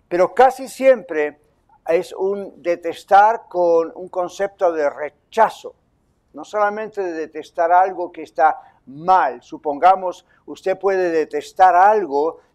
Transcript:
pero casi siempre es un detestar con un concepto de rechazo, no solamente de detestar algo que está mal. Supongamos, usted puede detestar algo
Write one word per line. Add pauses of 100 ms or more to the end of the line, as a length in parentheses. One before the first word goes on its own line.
pero
casi
siempre (480)
es
un
detestar
con
un
concepto
de
rechazo, (580)
no
solamente
de
detestar
algo
que
está (280)
mal.
Supongamos, (220)
usted
puede
detestar
algo (160)